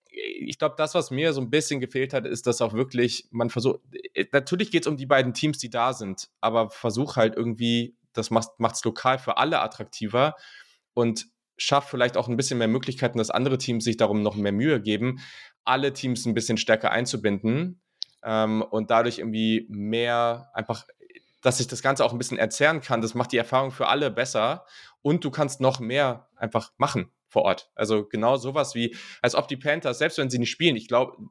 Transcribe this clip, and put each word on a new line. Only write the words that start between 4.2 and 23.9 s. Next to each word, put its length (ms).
natürlich 400
geht's 160
um 80
die 100
beiden 260
Teams, 260
die 120
da 220
sind, 360
aber 300
versuch 440
halt 220
irgendwie, 580
das 180
macht, 260
macht's 260
lokal 360
für 160
alle 240
attraktiver 760
und 360
schaff 300
vielleicht 300
auch 100
ein 80
bisschen 220
mehr 100
Möglichkeiten, 480
dass 140
andere 260
Teams 280
sich 120
darum 260
noch 140
mehr 160
Mühe 260
geben, 420
alle 300
Teams 320
ein 80
bisschen 240
stärker 320
einzubinden, 920
ähm, 380
und 300
dadurch 300
irgendwie 500
mehr 800
einfach, 340
dass 160
sich 100
das 140
Ganze 240
auch 80
ein 60
bisschen 180
entzerren 460
kann. 180
Das 140
macht 180
die 60
Erfahrung 320
für 180
alle 220